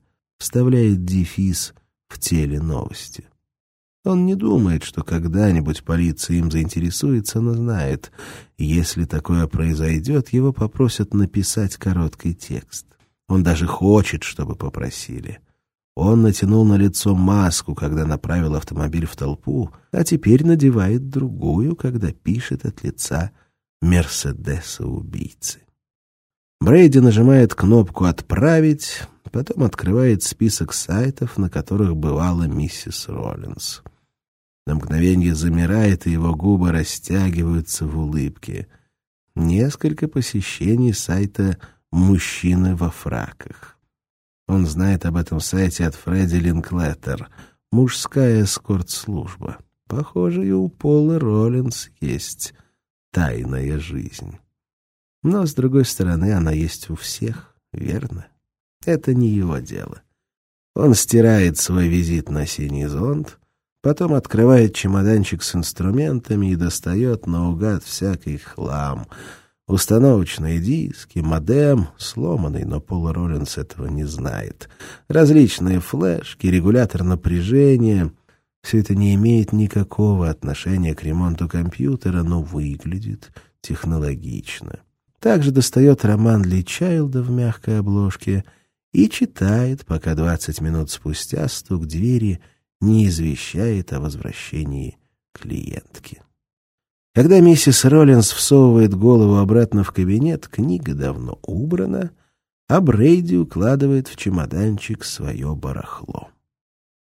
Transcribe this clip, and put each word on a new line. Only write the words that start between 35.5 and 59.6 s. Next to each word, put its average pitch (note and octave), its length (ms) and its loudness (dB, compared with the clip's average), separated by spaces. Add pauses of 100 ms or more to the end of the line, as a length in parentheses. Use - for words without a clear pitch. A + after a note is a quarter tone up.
и E2+ 60 0
его E2 220 0
губы F2+ 380 0
растягиваются E2+ 1120 -2
в D2+ 120 -6
улыбке. - 680 -6 (640)
Несколько C3 760 0
посещений A#2 880 -2
сайта F#2+ 640 -2 (320)
«Мужчины F2+ 840 2
во E2+ 160 -2
фраках». - 920 -12 (720)
Он F#2+ 160 2
знает F2+ 400 0
об E2+ 100 -2
этом E2 220 -2
сайте F2+ 480 -2
от D#2 80 -4
Фредди F2 400 -2
Линклеттер, E2 960 -4 (400)
мужская A#2+ 720 2
эскорт-служба. F#2 1160 -6 (280)
Похоже, F3 580 -4
и F#3+ 60 -2
у F#3+ 180 0
Полы D3+ 520 0
Роллинс B2 680 -2 (100)
есть - 520 -8 (600)
тайная C2 640 -4
жизнь. C#2+ 600 -12 (840)
Но, F#3 220 0
с D3+ 100 -4
другой C3 300 2
стороны, F2+ 480 0
она E2 200 0
есть D#2+ 380 -4
у D#2 60 -8
всех, - 580 -10 (180)
верно? - 540 -8 (600)
Это D#3 280 0
не B2 140 4
его F#2 300 0
дело. G1+ 440 -14 (720)